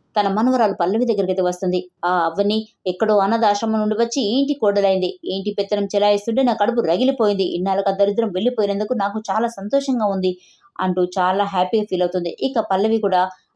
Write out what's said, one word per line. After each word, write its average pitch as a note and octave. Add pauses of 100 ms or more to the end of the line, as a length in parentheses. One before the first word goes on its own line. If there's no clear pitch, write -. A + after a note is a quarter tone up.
(160)
తన G3+
మనవరాలు A3
పల్లవి F#3+
దగ్గరికైతే F#3+
వస్తుంది. F3+ (260)
ఆ F3+ (140)
అవని G3+ (300)
ఎక్కడో G#3+
అనాథాశ్రమం A3
నుండి G#3+
వచ్చి A3+
ఈ G#3
ఇంటి C#4
కోడలైంది, G3
ఈ F#3
ఇంటి F#3+
పెత్తనం G3+
చెలాయిస్తుంటే G#3
నా B3
కడుపు A#3
రగిలిపోయింది, G#3
ఇన్నాళ్ళకి F#3+
ఆ G3
దరిద్రం G3+
వెళ్ళిపోయినందుకు G#3
నాకు G#3
చాలా G#3+
సంతోషంగా A#3
ఉంది F#3 (420)
అంటూ F3+
చాలా F#3
హ్యాపీగా F#3+
ఫీల్ F3+
అవుతుంది. F3
ఇక C4
పల్లవి A3
కూడా F#3 (340)